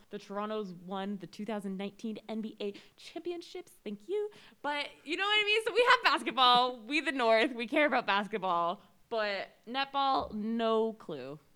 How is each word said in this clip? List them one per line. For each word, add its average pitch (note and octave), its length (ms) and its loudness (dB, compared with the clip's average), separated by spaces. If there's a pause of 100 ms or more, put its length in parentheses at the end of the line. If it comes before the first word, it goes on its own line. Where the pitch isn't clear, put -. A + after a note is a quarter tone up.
(120)
The G#3 80 -10
Toronto's G#3 560 -8 (100)
won G3 360 -6
the F3+ 40 -14
two - 180 -12
thousand G3+ 340 -6
nineteen G3+ 420 -8 (100)
N A3 120 -6
B G#3+ 200 -10
A G3+ 120 -6 (240)
championships. F4 720 -12 (120)
Thank G#3 240 -10
you. G#4 220 -2 (320)
But C#4+ 280 -4 (140)
you D#4 140 -6
know F#4+ 80 -2
what G#4+ 140 4
I G#4 40 4
mean? G#4+ 220 2
So A4 80 -2
we A4+ 160 6
have A#4+ 140 6
basketball. B3 800 4
<laughs> G#3+ 40 -18
We D4+ 140 0
the D4+ 100 -2
North, A#3 440 4
we A#3 100 -4
care D4 220 2
about A#3+ 180 0
basketball. F#3+ 800 0 (260)
But G#3 400 -2 (180)
netball, C4+ 640 -2
no A3+ 600 0
clue. C#3+ 460 -12 (160)